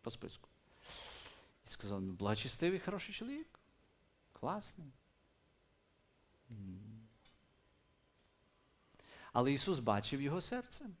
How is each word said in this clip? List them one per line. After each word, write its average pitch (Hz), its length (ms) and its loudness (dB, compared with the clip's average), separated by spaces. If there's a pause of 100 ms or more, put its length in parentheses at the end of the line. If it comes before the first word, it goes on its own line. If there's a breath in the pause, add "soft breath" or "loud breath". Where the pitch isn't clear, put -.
по 113 100 -2
списку. - 380 -10 (1160 loud breath)
І - 40 -12
сказав: 98 320 -2
«Ну, 95 120 0
благочестивий, 110 680 4
хороший 196 360 -2
чоловік, 277 440 -6 (760)
класний». 175 540 -4 (1600)
М. 98 280 -10 (2500 loud breath)
Але 127 180 8
Ісус 139 280 4
бачив 113 420 4
його 143 200 2
серце 247 440 -4 (140)